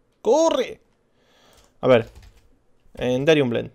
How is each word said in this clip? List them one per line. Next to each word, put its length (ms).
corre. 600
A 60
ver, 220
Enderium 540
Blend. 240